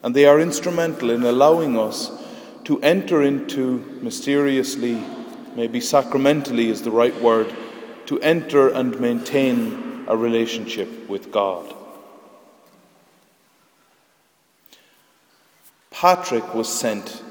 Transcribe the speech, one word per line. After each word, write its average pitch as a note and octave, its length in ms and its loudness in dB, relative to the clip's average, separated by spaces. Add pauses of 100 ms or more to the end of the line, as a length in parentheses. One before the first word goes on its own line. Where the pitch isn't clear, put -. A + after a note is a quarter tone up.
and B2 100 -4
they C#3+ 120 8
are D3 140 10
instrumental E3 720 -2
in A#2+ 120 0
allowing C3+ 560 4
us G#2+ 320 -4 (540)
to D3 160 2
enter E3+ 420 2
into, C3 560 -2 (220)
mysteriously, C3 1000 -2 (540)
maybe A#2 240 -4
sacramentally C3+ 880 2
is A2 140 -2
the A#2 100 -4
right A#2 300 2
word, A2+ 340 2 (500)
to - 140 -4
enter D3 480 4
and B2+ 320 0
maintain A#2+ 1080 -2
a A2+ 80 2
relationship A2+ 880 -2
with G2 240 -8
God. F#2+ 420 -2 (4000)
Patrick F3 640 0
was A2+ 140 -2
sent - 640 -6